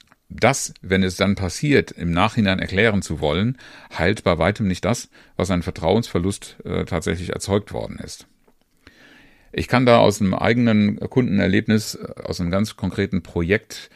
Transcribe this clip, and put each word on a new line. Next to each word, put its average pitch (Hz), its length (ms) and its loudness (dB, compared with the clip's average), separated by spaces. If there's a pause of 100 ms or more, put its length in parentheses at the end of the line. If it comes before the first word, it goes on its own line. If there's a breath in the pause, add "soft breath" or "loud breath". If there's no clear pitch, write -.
(300)
Das, - 520 0
wenn 95 220 2
es 90 120 -2
dann 95 200 2
passiert, 101 560 0
im 85 200 -4
Nachhinein 95 480 2
erklären 98 420 2
zu 76 180 -6
wollen, 90 380 0 (400 loud breath)
heilt 90 260 0
bei 87 140 2
weitem 95 300 0
nicht 90 180 -2
das, 117 240 -2 (260 soft breath)
was 90 160 -2
an 87 120 0
Vertrauensverlust, 92 1000 -2
äh, 90 220 -4
tatsächlich 87 460 -4
erzeugt - 420 -2
worden - 240 -8
ist. - 300 -16 (1200 soft breath)
Ich - 160 -6
kann 127 200 4
da 120 100 8
aus 107 240 4
einem 95 140 2
eigenen 107 640 2
Kundenerlebnis, 107 960 0
äh, - 280 -14
aus - 160 -8
einem 87 120 -2
ganz 101 240 -2
konkreten 95 480 -4
Projekt, - 720 -4